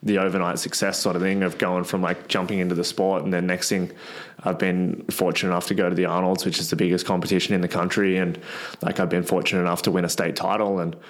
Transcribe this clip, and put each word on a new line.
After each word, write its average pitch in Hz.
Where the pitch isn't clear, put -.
the 104
overnight 90
success -
sort 92
of 87
thing 95
of 90
going 90
from, 95
like, 90
jumping 95
into 90
the 87
sport. 95
And 90
then 90
next 90
thing, 90
I've 92
been 90
fortunate 92
enough 87
to 101
go 92
to 92
the 90
Arnold's, 92
which 90
is 82
the 85
biggest 87
competition 90
in 92
the 87
country. 92
And, 90
like, -
I've 90
been 90
fortunate 90
enough 87
to 107
win 87
a -
state -
title. 101
And 85